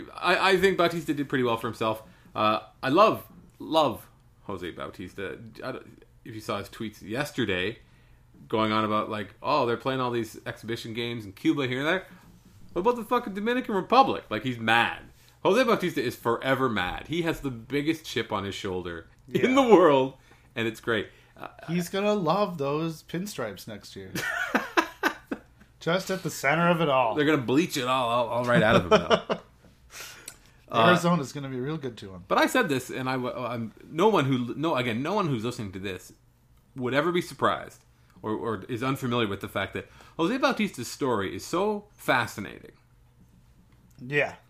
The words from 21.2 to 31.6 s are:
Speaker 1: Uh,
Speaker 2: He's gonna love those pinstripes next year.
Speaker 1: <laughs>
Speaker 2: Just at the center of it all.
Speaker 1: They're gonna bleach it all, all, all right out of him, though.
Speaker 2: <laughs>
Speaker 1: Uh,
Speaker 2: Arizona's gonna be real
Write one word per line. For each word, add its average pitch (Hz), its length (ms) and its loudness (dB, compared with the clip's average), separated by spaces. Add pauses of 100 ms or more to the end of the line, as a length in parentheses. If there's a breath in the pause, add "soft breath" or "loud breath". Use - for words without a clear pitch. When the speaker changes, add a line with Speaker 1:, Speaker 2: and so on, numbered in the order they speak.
Speaker 1:
Uh, - 120 -16 (200)
Speaker 2:
He's 175 220 -2
gonna 208 240 0
love 185 460 0
those 156 440 -4
pinstripes 139 640 -8
next 104 280 -14
year. 95 160 -14 (420)
Speaker 1:
<laughs> - 1300 -4
Speaker 2:
Just 185 320 -2
at 185 100 -4
the 160 80 -4
center 160 400 2
of 170 100 4
it 143 100 2
all. 123 260 4
Speaker 1:
They're 147 100 2
gonna 151 140 4
bleach 135 360 2
it 131 120 -2
all, 127 220 0
all, 120 180 2
all 120 180 -2
right 120 160 6
out 110 160 6
of 107 60 4
him, 85 60 -6
though. - 540 2
Speaker 2:
<laughs> - 40 -20 (1300 loud breath)
Speaker 1:
Uh, 113 140 6
Speaker 2:
Arizona's 170 460 4
gonna 139 160 -10
be 131 100 -6
real 143 160 -4